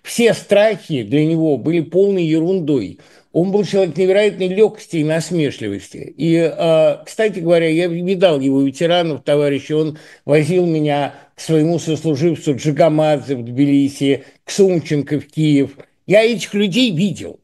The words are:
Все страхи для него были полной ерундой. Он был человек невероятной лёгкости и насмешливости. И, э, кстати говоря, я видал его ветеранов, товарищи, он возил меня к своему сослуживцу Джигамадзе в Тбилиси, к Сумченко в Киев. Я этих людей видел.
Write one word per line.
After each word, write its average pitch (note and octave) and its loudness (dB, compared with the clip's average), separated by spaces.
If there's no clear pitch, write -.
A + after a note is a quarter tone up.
Все A3+ 2
страхи G3 0
для C#3 0
него D#3+ 0
были D#3 -2
полной F#3 0
ерундой. D#3 -2
Он F#3 -2
был G#3 0
человек F#3 -2
невероятной F#3 0
лёгкости G3 0
и D3+ 0
насмешливости. D3+ -4
И, E3 0
э, D#3+ 2
кстати G#3+ -2
говоря, E3 2
я E3 0
видал F3 0
его C3+ 0
ветеранов, D#3+ -2
товарищи, D3 -2
он D#3 -2
возил D#3 2
меня D3+ -2
к - -20
своему D#3+ 0
сослуживцу D#3 -2
Джигамадзе D3+ 0
в A#2+ -8
Тбилиси, C#3 0
к - -16
Сумченко D3+ 0
в - -10
Киев. D3 0
Я G#3 6
этих A3 -2
людей G#3 0
видел. C#3+ -4